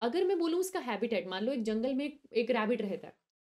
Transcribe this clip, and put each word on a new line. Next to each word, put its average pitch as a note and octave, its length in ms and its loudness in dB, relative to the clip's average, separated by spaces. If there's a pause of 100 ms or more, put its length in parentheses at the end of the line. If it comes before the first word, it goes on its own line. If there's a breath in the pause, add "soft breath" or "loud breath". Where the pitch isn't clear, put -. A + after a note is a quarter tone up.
अगर A#3+ 220 2
मैं F#4 160 4
बोलूँ E4 200 2
उसका F#4 200 -2
हैबिटेट, A3 480 -2
मान F#3 160 -4
लो B3 100 2
एक A#3+ 100 -2
जंगल A3 320 0
में C#4 100 0
एक, D4 140 -8 (140)
एक A#3 180 2
रैबिट A3 300 2
रहता G3 260 -6
है, - 60 -16 (300)